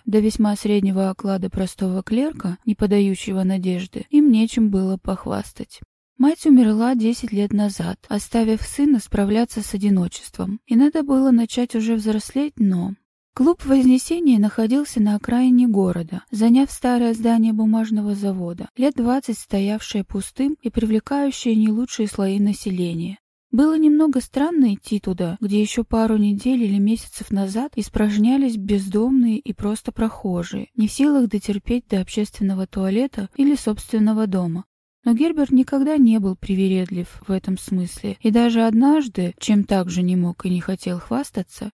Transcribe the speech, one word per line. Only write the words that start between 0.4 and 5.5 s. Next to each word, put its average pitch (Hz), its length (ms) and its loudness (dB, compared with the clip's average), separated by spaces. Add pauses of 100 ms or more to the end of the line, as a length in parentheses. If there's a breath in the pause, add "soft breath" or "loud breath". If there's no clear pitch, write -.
среднего 196 540 0
оклада 190 400 -4
простого 190 540 -4
клерка, 226 600 -4
не 214 120 -2
подающего 196 640 0
надежды, 185 720 -4
им 294 180 6
нечем 220 400 2
было 190 280 -2
похвастать. - 800 -8 (380)